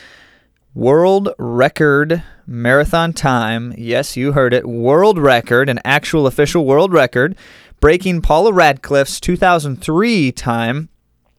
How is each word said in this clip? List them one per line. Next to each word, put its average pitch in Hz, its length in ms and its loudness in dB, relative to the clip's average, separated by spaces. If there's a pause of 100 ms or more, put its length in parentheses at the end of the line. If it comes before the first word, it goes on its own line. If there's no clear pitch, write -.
(720)
world 175 640 2
record 143 840 0 (240)
marathon 143 680 0
time. 120 640 -4
Yes, 117 400 -4
you 135 160 -2
heard 127 220 2
it. 127 140 -2
World 151 500 2
record, 127 500 2
an 123 160 -4
actual 143 440 0
official 147 360 0
world 156 280 2
record, 139 420 0 (460)
breaking 175 420 2
Paula 180 300 2
Radcliffe's 143 680 0
two 180 180 -2
thousand 160 460 0
three 170 480 0
time 120 580 -6 (500)